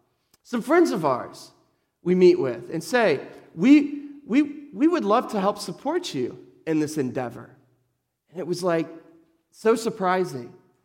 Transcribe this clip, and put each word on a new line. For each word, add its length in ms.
some 220
friends 260
of 160
ours 460
we 140
meet 240
with 320
and 120
say, 360
"We, 480
we, 160
we 140
would 180
love 280
to 60
help 200
support 560
you 240
in 140
this 180
endeavor." 540
And 80
it 80
was, 160
like, 240
so 240
surprising. 760